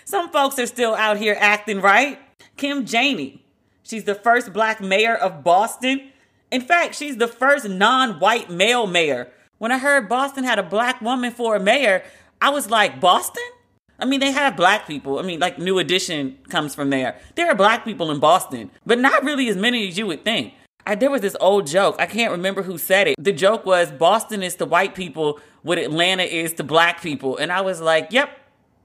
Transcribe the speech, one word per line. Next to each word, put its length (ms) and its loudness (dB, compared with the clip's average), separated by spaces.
Some 260 -4
folks 300 0
are 80 -2
still 260 -2
out 240 0
here 220 0
acting 420 0
right. 380 4
Kim 280 -4
Janey. 580 -2
She's 200 -10
the 120 -2
first 380 2
black 280 -2
mayor 340 2
of 280 -2
Boston. 680 0
In 100 -2
fact, 340 0
she's 220 -10
the 100 0
first 400 0
non-white 840 2
male 380 2
mayor. 440 0
When 140 -4
I 80 0
heard 280 2
Boston 360 -2
had 160 0
a 40 0
black 380 -2
woman 300 -2
for 240 -2
a 40 2
mayor, 440 2
I 100 4
was 200 -2
like, 320 2
"Boston?" 420 2
I 80 -6
mean, 140 0
they 120 0
have 260 0
black 300 2
people. 320 -6
I 20 -4
mean, 180 -6
like, 180 -2
New 220 0
Edition 580 -4
comes 260 -4
from 140 -4
there. 280 -2
There 140 0
are 60 2
black 300 2
people 260 -6
in 80 -4
Boston, 500 2
but 140 2
not 240 2
really 240 -2
as 80 0
many 320 0
as 100 -8
you 100 -2
would 180 -6
think. 280 -4
I, 100 -2
there 140 2
was 120 -2
this 180 -4
old 260 4
joke. 320 2
I 80 0
can't 260 -2
remember 320 -4
who 140 -8
said 300 2
it. 100 2
The 140 0
joke 340 2
was, 260 2
"Boston 520 0
is 120 -6
to 100 -4
white 300 0
people 440 -4
what 160 -2
Atlanta 460 0
is 300 -4
to 100 -8
black 380 2
people." 360 -6
And 140 -4
I 100 -2
was 200 -4
like, 300 0
"Yep, 180 0